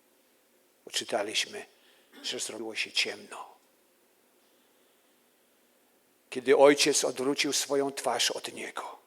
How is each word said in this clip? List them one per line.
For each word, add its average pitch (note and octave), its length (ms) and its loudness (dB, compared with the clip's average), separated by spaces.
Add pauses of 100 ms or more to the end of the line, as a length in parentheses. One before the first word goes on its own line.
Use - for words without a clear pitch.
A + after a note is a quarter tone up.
(920)
czytaliśmy, G#2 760 -4 (580)
że B2+ 160 -6
zrobiło A2 360 -8
się G2+ 160 -4
ciemno. G#2 580 -6 (2750)
Kiedy C3 280 4
Ojciec C#3+ 460 6
odwrócił C#3 500 -2
swoją C#3 380 0
twarz A#2+ 400 0
od - 220 -8
Niego. - 540 -12